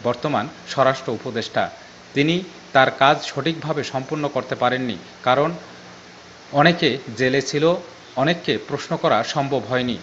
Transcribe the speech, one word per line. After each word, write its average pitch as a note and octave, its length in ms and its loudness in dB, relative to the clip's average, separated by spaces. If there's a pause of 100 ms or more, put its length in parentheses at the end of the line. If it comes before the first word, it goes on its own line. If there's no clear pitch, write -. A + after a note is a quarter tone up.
বর্তমান A#2+ 440 -2 (220)
স্বরাষ্ট্র C3+ 420 2
উপদেষ্টা। A2 580 -4 (440)
তিনি D#3+ 280 2 (320)
তার C3 180 6
কাজ C#3+ 320 4
সঠিকভাবে C#3+ 600 -4
সম্পূর্ণ C#3+ 440 -4
করতে B2+ 280 -4
পারেননি, B2 420 -2 (260)
কারণ C#3+ 280 2 (1000)
অনেকে D3 460 4 (200)
জেলে C3 240 2
ছিল, D3+ 340 2 (400)
অনেককে D#3+ 420 0
প্রশ্ন D3 400 -6
করা B2+ 260 2
সম্ভব C#3 460 -2
হয়নি। B2 340 -2